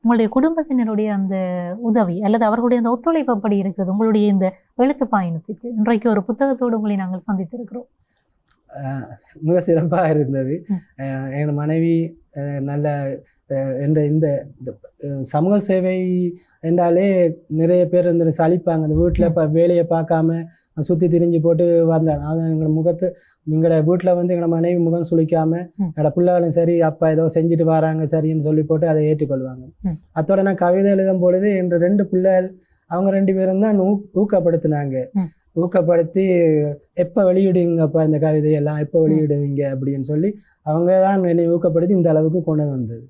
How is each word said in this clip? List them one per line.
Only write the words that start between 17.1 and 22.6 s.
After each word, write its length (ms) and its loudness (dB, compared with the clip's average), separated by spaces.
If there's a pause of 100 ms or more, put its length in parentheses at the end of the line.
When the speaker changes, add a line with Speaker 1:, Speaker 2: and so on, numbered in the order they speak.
Speaker 2:
நிறைய 400 2
பேர் 240 2
இந்த 120 2
சலிப்பாங்க, 580 0
அந்த 120 0
வீட்டுல 300 2
Speaker 1:
ம். 40 2
Speaker 2:
இப்ப 180 0
வேலையை 440 2
பார்க்காம 560 0 (300)
சுத்தி 320 0
திரிஞ்சு 320 2
போட்டு 460 2
வந்தான். 340 0
அது 200 -4
எங்களோட 320 -2